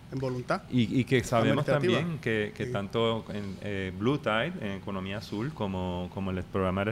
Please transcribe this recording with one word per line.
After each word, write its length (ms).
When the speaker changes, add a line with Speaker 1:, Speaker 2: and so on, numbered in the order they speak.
Speaker 1:
en 80
voluntad 520
Speaker 2:
Y, 300
y 40
que 180
sabemos 460
Speaker 1:
administrativa. 320
Speaker 2:
también 200
que, 360
que 100
Speaker 1:
Sí. 60
Speaker 2:
tanto 600
en, 300
eh, 340
Blue 220
Tide, 420
en 120
Economía 460
Azul, 360
como, 580
como 200
el 100
programa 380
del 120